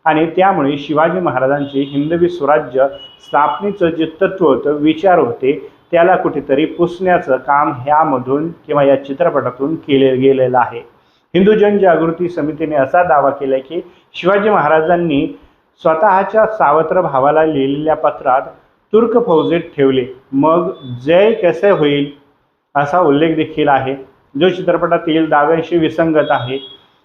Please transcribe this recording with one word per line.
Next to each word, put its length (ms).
आणि 220
त्यामुळे 520
शिवाजी 420
महाराजांचे 600
हिंदवी 460
स्वराज्य 580
स्थापनेचं 640
जे 140
तत्त्व 420
होतं, 240
विचार 480
होते, 520
त्याला 240
कुठेतरी 480
पुसण्याचं 720
काम 360
ह्यामधून 760
किंवा 160
या 220
चित्रपटातून 720
केले 400
गेलेलं 420
आहे. 380
हिंदू 180
जनजागृती 760
समितीने 480
असा 260
दावा 280
केलाय 300
की 200
शिवाजी 360
महाराजांनी 880
स्वतःच्या 640
सावत्र 540
भावाला 440
लिहिलेल्या 520
पत्रात 460
तुर्क 340
फौजेत 340
ठेवले, 460
मग 380
जय 280
कसे 380
होईल 400
असा 260
उल्लेख 360
देखील 320
आहे. 260
जो 80
चित्रपटातील 800
दाव्यांशी 500
विसंगत 520
आहे. 260